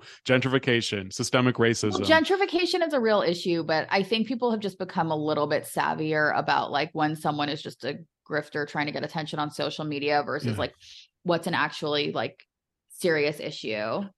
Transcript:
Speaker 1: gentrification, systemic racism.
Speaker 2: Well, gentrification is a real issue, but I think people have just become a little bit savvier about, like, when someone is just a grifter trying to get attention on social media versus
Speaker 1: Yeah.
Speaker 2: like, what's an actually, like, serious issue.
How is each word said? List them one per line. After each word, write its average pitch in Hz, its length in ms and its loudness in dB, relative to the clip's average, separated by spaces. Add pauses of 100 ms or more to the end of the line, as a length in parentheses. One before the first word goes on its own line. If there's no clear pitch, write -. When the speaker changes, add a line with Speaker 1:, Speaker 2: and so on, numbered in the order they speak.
(260)
Speaker 1:
gentrification, 127 880 2
systemic 123 420 2
racism. 110 460 2
Speaker 2:
Well, 320 200 6
gentrification 359 640 2
is 302 60 -4
a 285 80 2
real 220 220 4
issue, 170 420 0
but 160 260 0
I 196 140 2
think 220 240 0
people 240 240 0
have 220 80 0
just 196 180 -6
become 175 320 -2
a 156 60 0
little 151 320 0
bit 151 160 0
savvier 156 760 0
about, 143 340 0
like, 147 200 0
when 156 240 0
someone 147 320 -2
is 151 140 -6
just - 240 -12
a 147 140 -6 (300)
grifter 151 380 -4
trying 151 200 -4
to 147 40 -6
get 139 140 -6
attention 156 340 -6
on 151 120 -4
social 151 340 -4
media 147 400 0
versus 123 260 -4
Speaker 1:
Yeah. 104 60 -4
Speaker 2:
like, 117 160 -4 (500)
what's 170 240 0
an 170 60 -2
actually, 147 580 0
like, 139 320 -6 (460)
serious 151 500 0
issue. 117 600 -4 (160)